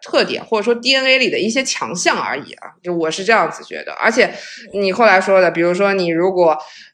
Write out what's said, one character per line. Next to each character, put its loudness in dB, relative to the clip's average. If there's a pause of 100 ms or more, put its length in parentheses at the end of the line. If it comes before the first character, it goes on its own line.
特 0
点， -6
或 -2
者 -2
说 0
D 0
N 0
A 4
里 0
的 -2
一 -2
些 -2
强 -6
项 -2
而 -6
已 -14
啊， -20
就 -6
我 -2
是 -8
这 2
样 2
子 -14
觉 -12
得。 -12
而 0
且 2 (440)
你 0
后 2
来 6
说 4
的， 4
比 -2
如 2
说 0
你 0
如 0
果 4 (400)